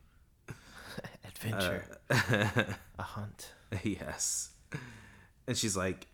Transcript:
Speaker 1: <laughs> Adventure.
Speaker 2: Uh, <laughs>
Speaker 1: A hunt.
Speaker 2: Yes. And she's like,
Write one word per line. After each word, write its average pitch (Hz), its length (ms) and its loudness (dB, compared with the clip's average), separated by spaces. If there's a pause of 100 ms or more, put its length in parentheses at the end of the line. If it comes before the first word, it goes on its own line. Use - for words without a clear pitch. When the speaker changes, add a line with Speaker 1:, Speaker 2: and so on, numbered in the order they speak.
(480)
Speaker 1:
<laughs> - 760 -12
Adventure. 95 600 0 (240)
Speaker 2:
Uh, 107 540 6 (220)
<laughs> - 140 -16
Speaker 1:
A 101 40 -2
hunt. - 480 -8 (320)
Speaker 2:
Yes. - 680 -2 (960)
And 123 100 2
she's 98 200 2
like, 92 360 0